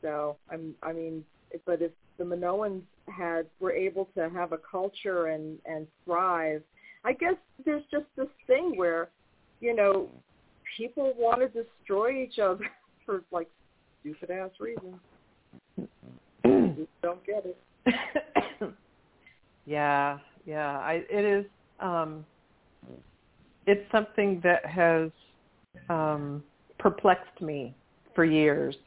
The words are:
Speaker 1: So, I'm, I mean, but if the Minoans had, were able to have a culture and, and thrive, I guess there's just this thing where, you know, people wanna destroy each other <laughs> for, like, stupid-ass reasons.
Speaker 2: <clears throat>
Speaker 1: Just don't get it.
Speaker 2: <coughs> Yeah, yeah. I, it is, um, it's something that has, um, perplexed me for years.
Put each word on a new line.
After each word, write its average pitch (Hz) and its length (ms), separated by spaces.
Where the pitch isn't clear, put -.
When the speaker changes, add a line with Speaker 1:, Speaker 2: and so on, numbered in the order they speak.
Speaker 1:
So, 147 340
I'm, 160 320
I 165 100
mean, 160 320
but 170 140
if 165 120
the 180 60
Minoans 180 580
had, 170 380
were 185 120
able 190 440
to 165 140
have 175 220
a 160 60
culture 185 680
and, 156 380
and 156 220
thrive, 170 580
I 240 80
guess 339 240
there's 294 260
just 294 160
this 269 120
thing 277 300
where, 170 340
you 233 160
know, 196 320
people 254 420
wanna 240 300
destroy 233 760
each - 160
other 196 260
<laughs> - 220
for, 190 240
like, 170 180
stupid-ass 185 580
reasons. 202 380
Speaker 2:
<clears throat> 226 320
Speaker 1:
Just 160 140
don't 175 220
get 202 220
it. 180 100
Speaker 2:
<coughs> - 880
Yeah, 143 540
yeah. 151 340
I, 165 300
it 208 160
is, 202 200
um, 160 460
it's 202 260
something 208 500
that 175 240
has, 165 440
um, 147 540
perplexed - 640
me 143 340
for 170 100
years. 151 500